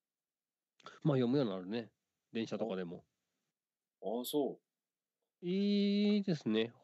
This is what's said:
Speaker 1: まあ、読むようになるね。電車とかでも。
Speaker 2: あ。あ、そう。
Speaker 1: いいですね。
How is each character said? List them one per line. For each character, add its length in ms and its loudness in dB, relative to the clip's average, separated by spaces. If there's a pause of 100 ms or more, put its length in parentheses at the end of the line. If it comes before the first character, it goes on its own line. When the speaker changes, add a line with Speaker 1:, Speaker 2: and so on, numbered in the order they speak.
(1040)
Speaker 1:
ま 120 4
あ、 20 4
読 100 4
む 100 2
よ 60 2
う 40 0
に 40 -2
な 60 -4
る 80 -8
ね。 260 -6 (400)
電 160 -4
車 100 -6
と 80 -4
か 120 -4
で 80 -4
も。 180 -12 (960)
Speaker 2:
あ。 200 -2
あ、 20 -8
そ 380 0 (840)
う。 20 -12
Speaker 1:
い 720 2
い 40 -2
で 120 0
す 120 -6
ね。 240 2 (120)